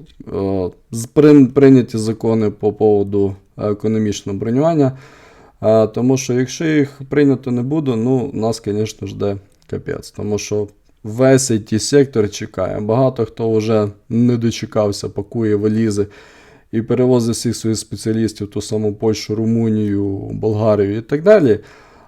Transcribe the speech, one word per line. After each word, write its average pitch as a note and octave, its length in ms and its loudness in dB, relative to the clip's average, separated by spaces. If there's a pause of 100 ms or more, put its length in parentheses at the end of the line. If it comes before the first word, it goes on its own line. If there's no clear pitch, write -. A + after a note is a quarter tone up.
(280)
е, F#2+ 420 -4 (220)
з-, A#2 160 -8
прин-, D3 400 8
прийняті C3+ 500 4
закони A2 520 -2
по G2+ 240 -2
поводу G2+ 640 2 (220)
економічного G#2 840 -4
бронювання. C3+ 580 0 (640)
Е, A2 260 4
тому B2+ 300 0
що B2+ 160 -4
якщо B2+ 320 -4
їх D3+ 440 0
прийнято C#3 420 2
не B2 100 -2
буде, C3+ 340 -2
ну, A#2+ 380 -2
нас, A2 320 -4
звісно, G#2 420 -4
жде G2+ 300 -4 (320)
капець. - 420 -10
Тому G#2 260 -6
що G#2 300 -4 (360)
весь B2+ 480 2
I G#2+ 220 -2
T-сектор G#2+ 560 0
чекає. G2 500 -8
Багато A#2 460 0
хто A2+ 260 -4
вже G#2+ 360 0 (220)
не A#2+ 280 2
дочекався, A2 720 -2
пакує G#2 460 -4
валізи G#2+ 520 0 (640)
і A2+ 100 -2
перевозить A#2+ 540 0
всіх A2+ 200 -4
своїх A2 240 -4
спеціалістів A2 680 -4
в - 20 -14
ту G#2 120 -8
саму G#2+ 320 -4
Польщу, G#2+ 420 -2
Румунію, G#2+ 840 0
Болгарію G#2+ 800 0
і A#2 40 -6
так D3 220 -4
далі. E3+ 360 6 (480)